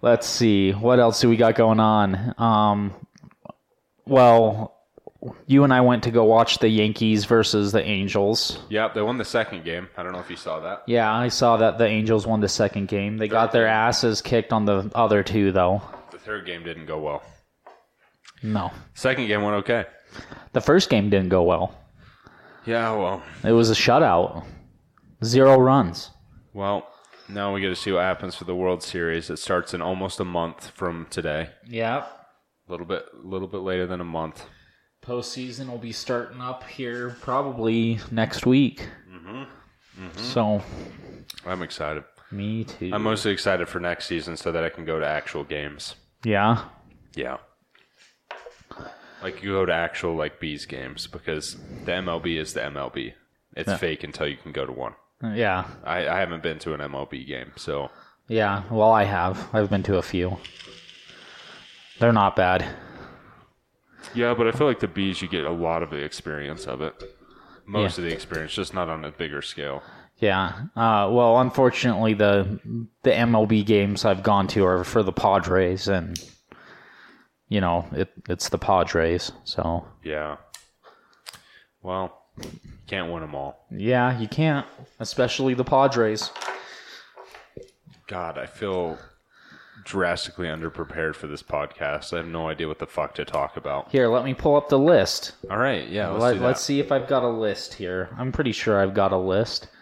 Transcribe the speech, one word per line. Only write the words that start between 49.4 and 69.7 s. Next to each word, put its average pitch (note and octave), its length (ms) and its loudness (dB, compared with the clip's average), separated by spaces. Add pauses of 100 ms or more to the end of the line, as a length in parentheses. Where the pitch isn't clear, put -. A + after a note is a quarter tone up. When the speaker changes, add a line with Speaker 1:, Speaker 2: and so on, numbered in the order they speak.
Speaker 2:
you G2+ 100 -4
go F#2+ 140 2
to F2 60 0
actual, E2 440 -2
like, D#2 240 -6
Bees D2 240 -8
games C2 420 -12
because - 520 -10 (260)
the F2 80 -4
M F#2 160 -4
L E2 120 -4
B E2 180 -4
is D#2 160 -8
the - 100 -6
M C#2+ 140 -10
L C2+ 100 -6
B. C2+ 240 -10 (420)
It's D#2 140 -8
Speaker 1:
Yeah. F#2+ 80 -2
Speaker 2:
fake D#2+ 260 -6
until D2+ 240 -8
you C#2+ 120 -6
can D#2+ 140 -16
go C#2 120 -6
to B1+ 80 -10
one. B1 220 -10 (280)
Speaker 1:
Uh, A#2 60 -6
yeah. G2+ 360 -2 (200)
Speaker 2:
I, F2 240 -2
I F2+ 120 0
haven't E2+ 220 -4
been D#2+ 180 -6
to D#2+ 140 -6
an D2 60 -10
M D2 140 -10
L C#2 120 -8
B C2 180 -12
game, C2 320 -12
so. C#2+ 340 -6 (380)
Speaker 1:
Yeah, G2+ 420 0
well, A2 220 4
I G#2+ 120 6
have. F#2+ 480 -2
I've G#2+ 180 2
been G2+ 140 0
to G2 140 0
a E2+ 40 0
few. F2+ 360 -4 (1600)
They're A#2 140 6
not G2+ 240 4
bad. F#2 280 4 (1500)
Speaker 3:
Yeah, A#2+ 200 2
but A2+ 120 2
I A2+ 60 2
feel C#3 140 0
like B2+ 140 0
the G2+ 80 -2
Bs, F#2+ 320 -4
you F#2 80 -8
get D#2+ 160 -4
a D#2 60 -4
lot E2 320 -2
of D#2 80 -8
the D2 80 -8
experience D2 680 -10
of C2 140 -8
it. D#2 140 -8 (720)
Speaker 2:
Most G2+ 320 -2
Speaker 1:
Yeah. F2 60 -6
Speaker 2:
of E2+ 40 -4
the E2 60 -4
experience, D#2+ 400 -10
just F#2+ 180 -6
not F2+ 160 -4
on D#2+ 160 -8
a D2 60 -10
bigger D2 320 -8
scale. C#2+ 400 -10 (360)